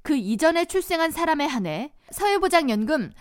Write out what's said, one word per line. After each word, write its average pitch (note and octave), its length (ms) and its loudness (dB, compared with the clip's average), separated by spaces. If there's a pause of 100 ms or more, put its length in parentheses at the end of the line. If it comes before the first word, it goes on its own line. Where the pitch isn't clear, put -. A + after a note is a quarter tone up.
그 D4+ 120 0
이전에 D#4 500 2
출생한 E4+ 460 -2
사람에 D#4+ 340 0
한해 G#3+ 480 -4 (180)
사회보장연금 D#4 1080 0